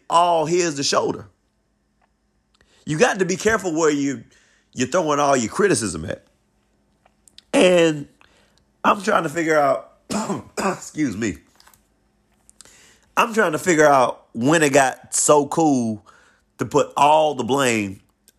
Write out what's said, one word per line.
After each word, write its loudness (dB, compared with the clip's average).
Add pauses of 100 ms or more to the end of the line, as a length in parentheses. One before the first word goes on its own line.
all 2
his -2
to -6
shoulder. -4 (1600)
You -4
got 2
to 0
be -4
careful -2
where 2
you, -4 (480)
you're -4
throwing 0
all 2
your -2
criticism -2
at. -10 (1300)
And 2 (760)
I'm 0
trying -2
to -4
figure 0
out, -2 (120)
<clears throat> -6 (140)
excuse -6
me. -6 (1800)
I'm 0
trying 0
to -4
figure 4
out 2
when 2
it 2
got 0
so 2
cool -2 (520)
to -4
put -2
all 4
the -6
blame -2 (380)